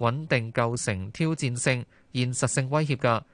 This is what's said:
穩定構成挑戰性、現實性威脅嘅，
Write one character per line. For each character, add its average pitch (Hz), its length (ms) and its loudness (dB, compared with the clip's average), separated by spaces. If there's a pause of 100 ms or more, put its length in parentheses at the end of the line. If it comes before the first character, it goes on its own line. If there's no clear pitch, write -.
穩 127 260 0
定 117 260 0
構 117 240 0
成 98 360 -4
挑 160 160 0
戰 139 280 -2
性、 123 300 0 (260)
現 127 220 0
實 123 140 2
性 131 220 0
威 151 160 2
脅 143 100 0
嘅， 117 260 2 (100)